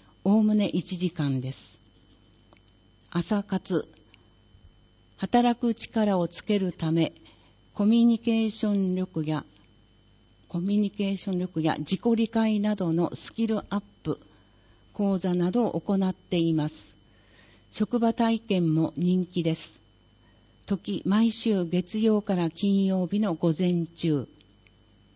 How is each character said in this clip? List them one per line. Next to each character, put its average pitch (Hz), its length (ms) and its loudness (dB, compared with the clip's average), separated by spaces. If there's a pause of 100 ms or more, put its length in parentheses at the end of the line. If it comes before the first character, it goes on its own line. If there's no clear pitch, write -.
(240)
お 202 140 4
お 220 60 4
む 214 120 2
ね 202 120 2
一 - 300 -4
時 175 140 -2
間 135 300 -2
で 131 100 -8
す。 - 260 -18 (1300)
朝 202 320 -2
活。 185 440 -4 (1300)
働 240 420 2
く 233 140 0
力 208 440 -2
を 170 100 0
つ - 160 -10
け 208 160 0
る 185 120 -2
た 160 200 -4
め、 165 220 2 (600)
コ 208 120 0
ミ 226 160 6
ュ 233 40 6
ニ 233 140 4
ケ 226 280 0
ー - 20 -2
シ - 160 -6
ョ 208 80 2
ン 190 220 0
力 180 300 -4
や、 156 200 -4 (1040)
コ 175 100 -4
ミ 196 160 0
ュ 208 40 4
ニ 202 120 0
ケ 196 200 -2
ー 196 60 -4
シ - 120 -8
ョ 185 60 -2
ン 180 40 -2
力 180 220 -4
や 156 180 0
自 175 180 -4
己 - 40 -6 (140)
理 220 140 0
解 220 300 0
な 208 160 0
ど 175 180 -2
の 170 220 0
ス - 180 -14
キ 226 140 -2
ル 220 120 -2 (140)
ア 202 40 0
ッ 202 60 -6 (200)
プ、 - 160 -4 (720)
講 196 240 0
座 180 160 -2
な 175 160 2
ど 226 160 0
を - 160 -2
行 202 140 -2
っ 190 180 0
て - 240 -6
い 165 160 2
ま 151 160 0
す。 - 240 -20 (800)
職 220 280 -2
場 226 140 2
体 226 260 0
験 175 360 2
も 160 220 0
人 180 280 2
気 170 180 -4
で 160 120 0
す。 - 240 -16 (840)
時、 202 400 -4
毎 220 260 2
週 202 340 0
月 180 340 -4
曜 214 220 2
か 202 140 -2
ら 170 140 0
金 196 360 0
曜 190 220 0
日 196 120 -2
の 208 140 0
午 165 240 0
前 180 280 0
中。 151 420 -2 (880)